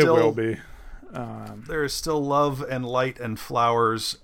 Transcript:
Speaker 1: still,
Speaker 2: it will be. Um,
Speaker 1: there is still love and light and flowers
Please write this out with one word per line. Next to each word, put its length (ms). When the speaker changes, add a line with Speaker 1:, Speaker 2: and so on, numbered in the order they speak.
Speaker 1:
still, 140
Speaker 2:
it 60
will 100
be. 240
Um, 540
Speaker 1:
there 180
is 80
still 320
love 440
and 160
light 340
and 220
flowers 840